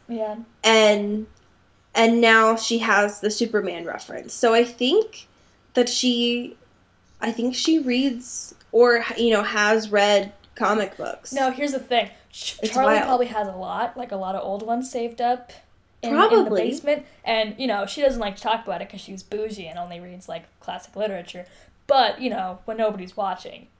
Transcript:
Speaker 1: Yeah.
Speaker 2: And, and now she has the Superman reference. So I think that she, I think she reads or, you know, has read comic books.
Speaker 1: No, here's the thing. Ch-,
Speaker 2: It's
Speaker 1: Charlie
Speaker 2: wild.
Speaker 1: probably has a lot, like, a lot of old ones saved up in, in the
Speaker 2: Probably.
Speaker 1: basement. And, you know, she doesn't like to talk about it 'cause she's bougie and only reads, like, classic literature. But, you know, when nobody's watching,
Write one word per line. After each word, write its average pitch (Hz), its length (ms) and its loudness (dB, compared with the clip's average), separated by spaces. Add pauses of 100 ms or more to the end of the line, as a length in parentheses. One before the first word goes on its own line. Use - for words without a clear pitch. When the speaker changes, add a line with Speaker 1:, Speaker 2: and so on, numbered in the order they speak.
Speaker 1:
Yeah. 220 280 -6 (280)
Speaker 2:
And, 214 640 4 (680)
and 233 280 4
now 226 340 6
she 233 220 -2
has 208 420 0
the 208 100 -2
Superman 190 540 -4
reference. - 480 -12
So 226 220 2
I 240 100 6
think 262 640 -2 (480)
that 247 160 2
she, 240 680 -2 (640)
I 226 120 -4
think 240 220 -4
she 320 260 2
reads 254 760 -4 (180)
or, 233 320 6 (140)
you 233 120 4
know, 208 120 4
has 214 480 0
read 202 420 4 (220)
comic 208 420 0
books. - 380 -10
Speaker 1:
No, 262 160 0
here's 269 220 -4
the 262 80 -4
thing. 226 280 -2 (220)
Ch-, - 320 -12
Speaker 2:
It's 220 100 -2
Speaker 1:
Charlie 247 220 4
Speaker 2:
wild. 269 140 2
Speaker 1:
probably 247 180 2
has 214 200 -4
a 190 100 -8
lot, 185 380 -6
like, 247 180 -10
a 196 40 -6
lot 190 200 -6
of 185 60 -6
old 202 240 -6
ones 240 240 -4
saved 233 300 -6
up 247 320 -2 (500)
in, 233 80 -4
in 285 60 0
the 381 120 6
Speaker 2:
Probably. 226 340 4
Speaker 1:
basement. 294 420 -2 (200)
And, 220 340 -2
you 262 100 -2
know, 202 180 -2
she 240 140 -8
doesn't 269 200 2
like 202 140 -4
to - 80 -20
talk 220 220 -2
about 180 180 -8
it 196 60 -16
'cause 190 120 -18
she's 190 220 -16
bougie 208 460 -10
and 165 100 -14
only 175 220 -12
reads, 180 280 -18
like, 165 140 -10 (180)
classic - 360 -14
literature. 185 500 -8 (400)
But, 262 340 4
you 254 100 -2
know, 190 340 -6
when 220 120 -8
nobody's 202 400 -4
watching, - 520 -8 (120)